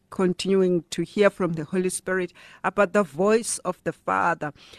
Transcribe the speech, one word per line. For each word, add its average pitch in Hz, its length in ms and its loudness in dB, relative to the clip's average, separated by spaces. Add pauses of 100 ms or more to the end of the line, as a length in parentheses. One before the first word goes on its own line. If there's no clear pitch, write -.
continuing 185 800 0
to - 140 -6
hear 202 260 2
from 175 260 -2
the 156 100 -6
Holy 185 240 -2
Spirit 185 440 -6 (300)
about 190 300 0
the 208 100 4
voice 202 560 0
of - 240 -6
the 165 100 -4
Father, 175 600 -2 (260)